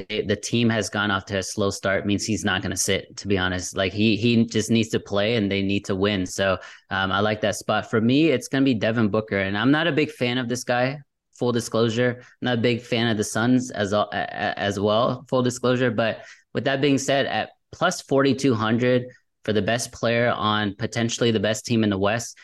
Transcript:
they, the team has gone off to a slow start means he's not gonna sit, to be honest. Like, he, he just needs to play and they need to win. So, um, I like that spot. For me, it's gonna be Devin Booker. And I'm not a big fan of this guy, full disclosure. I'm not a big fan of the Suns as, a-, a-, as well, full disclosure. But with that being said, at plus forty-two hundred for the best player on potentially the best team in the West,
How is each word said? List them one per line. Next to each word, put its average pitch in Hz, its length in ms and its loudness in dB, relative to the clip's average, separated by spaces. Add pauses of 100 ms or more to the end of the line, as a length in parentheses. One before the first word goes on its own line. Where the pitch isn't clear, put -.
they, 107 140 -2
the 104 120 0
team 117 340 0
has 110 200 0
gone 104 220 0
off 98 140 -2
to 101 120 -4
a 95 60 -2
slow 98 260 -2
start 98 340 -2
means 101 220 0
he's 101 180 -2
not 95 200 -2
gonna 95 120 -4
sit, - 420 -4
to - 100 -12
be 98 100 2
honest. 90 400 -2
Like, 95 160 0
he, 104 220 4
he 117 320 4
just 113 240 -2
needs 113 180 2
to 113 100 -2
play 104 360 0
and 101 160 0
they 98 100 0
need 98 240 -2
to 101 100 -2
win. 95 300 0
So, 95 320 0 (320)
um, 95 220 -2
I 95 80 0
like 107 220 0
that 101 140 0
spot. - 360 -2
For 113 100 2
me, 139 300 4
it's 123 160 -2
gonna 135 180 0
be 135 80 4
Devin 110 360 0
Booker. 107 280 0
And 98 180 0
I'm 113 140 2
not 151 160 2
a 170 60 0
big 147 180 0
fan 123 300 -2
of 120 100 -6
this 123 140 -4
guy, 127 340 0 (360)
full 123 180 0
disclosure. 120 680 0
I'm - 60 -20 (160)
not 123 160 0
a 113 40 -2
big 117 200 2
fan 117 280 0
of 110 80 0
the 107 60 -2
Suns 123 460 0
as, 101 240 -2
a-, 104 180 2
a-, 92 480 -4
as 101 200 -2
well, 117 500 0
full 127 140 2
disclosure. 123 480 0
But 110 320 -2 (320)
with 123 80 -2
that 135 180 0
being 139 160 4
said, 135 300 0
at - 240 -4 (200)
plus 180 300 -2
forty-two 135 540 2
hundred 120 500 2 (380)
for 107 100 -4
the 104 80 2
best 113 300 -2
player 117 400 0
on 107 420 -2
potentially 117 560 -2
the 110 100 2
best 107 240 -2
team 113 200 0
in 104 80 2
the 98 80 0
West, 107 440 -2